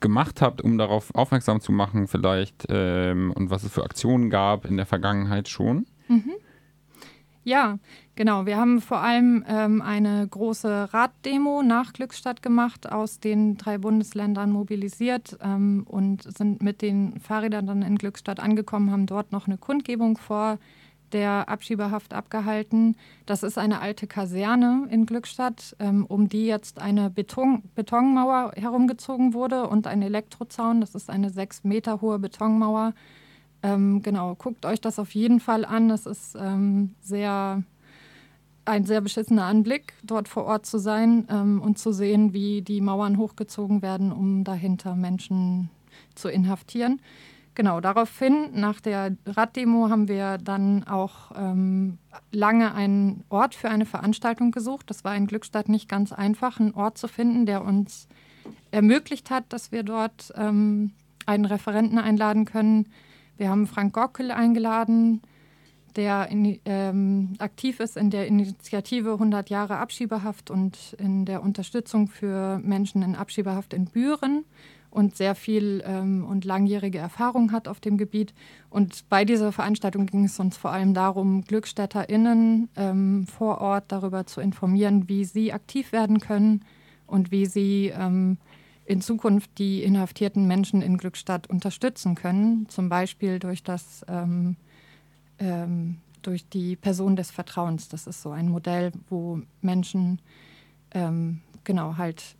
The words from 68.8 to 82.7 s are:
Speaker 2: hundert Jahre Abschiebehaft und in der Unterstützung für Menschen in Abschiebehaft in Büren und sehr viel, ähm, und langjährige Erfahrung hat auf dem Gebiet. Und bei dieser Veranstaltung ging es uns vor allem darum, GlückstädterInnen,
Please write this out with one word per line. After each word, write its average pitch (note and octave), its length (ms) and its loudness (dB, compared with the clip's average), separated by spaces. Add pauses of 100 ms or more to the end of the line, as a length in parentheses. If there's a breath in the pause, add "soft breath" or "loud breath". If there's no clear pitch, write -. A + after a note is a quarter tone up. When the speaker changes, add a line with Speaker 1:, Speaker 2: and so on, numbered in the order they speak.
Speaker 2:
hundert G#3 280 0
Jahre G3+ 280 -4
Abschiebehaft G#3+ 720 -6
und - 480 -4
in F#3+ 260 0
der F#3+ 200 -6
Unterstützung G#3 640 -2
für F#3+ 500 -4
Menschen G3 440 -2
in F#3 120 -2
Abschiebehaft G3 600 -6
in F#3 100 0
Büren C#4 600 -2 (460 soft breath)
und G3+ 260 0
sehr G3 200 0
viel, G#3 500 -2
ähm, F#3+ 380 -2
und G3 200 -2
langjährige G3 540 0
Erfahrung A#3 540 0
hat A3 160 -4
auf G3 100 -12
dem G#3 180 0
Gebiet. G#3 380 -2 (360 loud breath)
Und - 380 0
bei G3+ 160 6
dieser G#3+ 280 2
Veranstaltung G3+ 540 -2
ging G3 180 2
es G3 160 -2
uns F#3 160 0
vor - 160 -6
allem F#3+ 200 4
darum, F#3+ 500 2
GlückstädterInnen, A3 1300 2